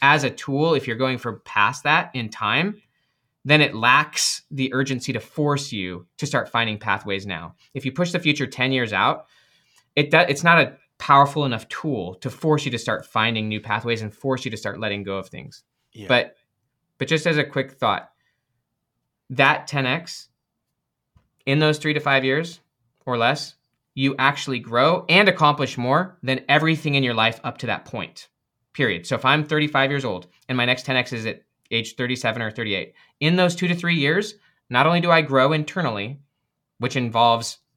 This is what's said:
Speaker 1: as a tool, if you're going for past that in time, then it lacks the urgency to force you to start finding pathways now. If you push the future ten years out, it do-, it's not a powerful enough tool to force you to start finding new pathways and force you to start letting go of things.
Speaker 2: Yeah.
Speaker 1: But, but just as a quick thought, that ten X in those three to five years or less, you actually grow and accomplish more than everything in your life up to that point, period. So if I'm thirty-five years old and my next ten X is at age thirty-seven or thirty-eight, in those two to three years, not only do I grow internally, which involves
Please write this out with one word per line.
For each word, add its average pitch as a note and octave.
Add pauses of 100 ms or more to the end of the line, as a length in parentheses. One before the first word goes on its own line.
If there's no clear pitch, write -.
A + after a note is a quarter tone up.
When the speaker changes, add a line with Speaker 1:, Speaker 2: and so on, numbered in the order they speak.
Speaker 1:
as C#3+
a C3
tool, D3+
if C3+
you're A#2
going B2+
for A2+
past G#2+
that D#3
in A#2+
time, C3+ (640)
then D3+
it C#3+
lacks B2 (100)
the C3+
urgency C3
to A2+
force C#3+
you F#2 (120)
to D3
start B2+
finding A2+
pathways G2+
now. E2+ (180)
If C3+
you C3+
push F3
the F3
future C#3+
ten B2+
years B2
out, G#2 (720)
it C#3+
do-, E3+
it's F3
not E3+
a - (220)
powerful C#3+
enough A#2+
tool G2
to -
force D3+
you C3
to A#2+
start G#2
finding A2
new G#2+
pathways A2
and G#2
force C3
you A2+
to A2
start G2+
letting G2+
go G2
of F#2+
things. - (280)
Speaker 2:
Yeah. G#2
Speaker 1:
But, B2 (640)
but C3+
just D#3+
as D#3+
a C#3+
quick C3+
thought, - (1200)
that C3+
ten C#3
X D3 (1160)
in C#3+
those D3+
three D3+
to D3
five C#3
years D3+ (440)
or B2
less, B2 (380)
you C3+
actually C3+
grow B2+
and F#3+
accomplish D3
more C#3
than C3
everything D#3
in C#3
your B2
life A2+
up A#2+
to B2
that G#2+
point, - (440)
period. G2+
So B2
if -
I'm D3
thirty-five D3
years C#3
old F#2 (200)
and B2+
my B2
next B2+
ten C3
X B2
is A2+
at G#2 (280)
age A2+
thirty-seven B2
or A2
thirty-eight, G#2 (260)
in D#3+
those F3+
two F3
to F3
three E3+
years, E3 (360)
not B2+
only E3+
do E3+
I E3
grow C3+
internally, C#3+ (580)
which B2+
involves A#2 (180)